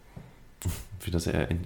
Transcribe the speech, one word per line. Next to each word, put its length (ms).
<laughs> 420
Wieder 160
sehr 300
en-, 160